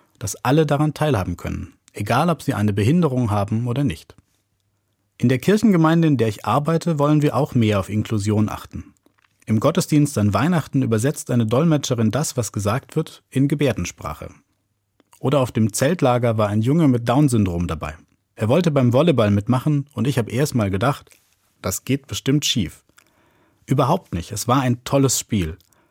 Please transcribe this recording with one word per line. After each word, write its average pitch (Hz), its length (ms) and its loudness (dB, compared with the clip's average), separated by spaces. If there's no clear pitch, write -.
dass - 160 -8
alle 151 220 2
daran 147 280 0
teilhaben 95 420 -2
können, 85 380 -10
egal 123 360 0
ob 165 140 -4
sie 131 120 -4
eine 104 180 0
Behinderung 127 580 2
haben 104 380 -2
oder 127 160 -2
nicht. - 320 -8
In 127 120 0
der 127 100 2
Kirchengemeinde, 170 680 4
in 147 80 4
der 117 100 0
ich - 180 -6
arbeite, 151 540 0
wollen 147 240 2
wir 143 140 0
auch 139 180 -2
mehr 107 240 2
auf 95 100 -4
Inklusion 107 600 -2
achten. - 460 -12
Im 110 140 0
Gottesdienst 147 580 2
an 101 160 2
Weihnachten 139 480 0
übersetzt 117 480 -2
eine 120 160 2
Dolmetscherin 123 640 0
das, 139 260 -4
was 120 140 -4
gesagt 101 460 -4
wird, - 340 -6
in 135 160 0
Gebärdensprache. 117 840 -4
Oder 135 220 0
auf 123 100 0
dem 110 220 0
Zeltlager 123 640 2
war 107 140 0
ein 107 100 0
Junge 147 280 2
mit 120 200 0
Down-Syndrom 110 580 2
dabei. 76 300 -8
Er 107 160 -2
wollte 175 200 2
beim 131 220 2
Volleyball 127 380 4
mitmachen 127 640 0
und 113 120 -2
ich 139 120 -2
hab 107 120 -4
erst 135 240 -2
mal 107 160 0
gedacht, 104 400 -4
das - 240 -8
geht 135 200 -4
bestimmt 135 380 -2
schief. - 400 -4
Überhaupt 139 480 0
nicht, 85 180 -8
es - 160 -8
war 127 140 2
ein 123 240 -2
tolles 135 340 2
Spiel. 85 380 -4